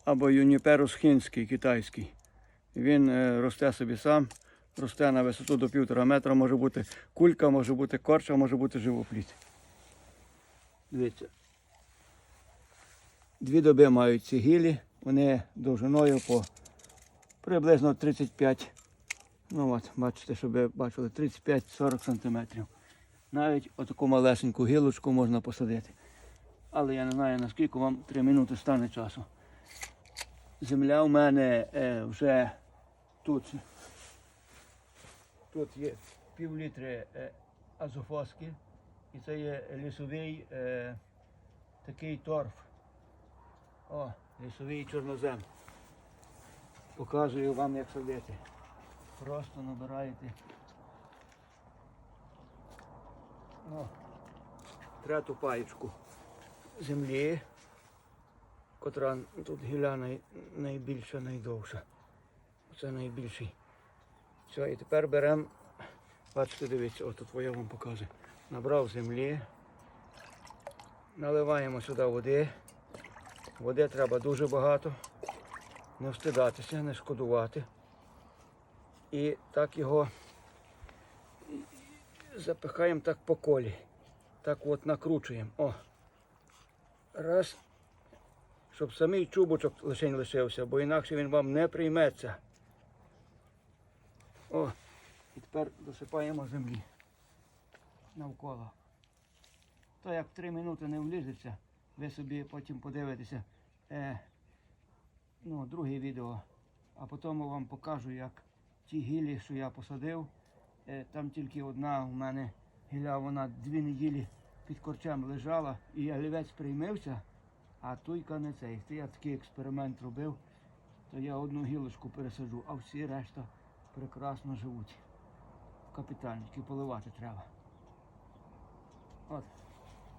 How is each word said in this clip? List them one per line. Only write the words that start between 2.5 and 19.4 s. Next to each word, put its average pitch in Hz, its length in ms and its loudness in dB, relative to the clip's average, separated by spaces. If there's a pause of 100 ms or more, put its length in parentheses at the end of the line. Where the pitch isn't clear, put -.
Він, 139 320 6
е, 127 320 4
росте 127 320 2
собі 120 240 -2
сам, 151 320 4 (480)
росте 135 360 2
на 127 100 4
висоту 127 340 0
до 123 120 2
півтора 123 360 4
метра, 135 300 6
може 131 220 6
бути 123 280 2 (300)
кулька, 160 360 6
може 135 240 4
бути 131 240 0
корча, 151 380 4
може 135 200 6
бути 131 220 0
живопліт. 113 560 -2 (1600)
Дивіться. 123 360 -2 (2250)
Дві 139 200 4
доби 147 280 12
мають 123 360 6
ці 131 140 0
гілі, 160 400 6 (220)
вони 135 420 4 (120)
довжиною 135 720 4
по 120 160 4 (960)
приблизно 151 540 6
тридцять 143 380 0
п'ять. - 380 2 (800)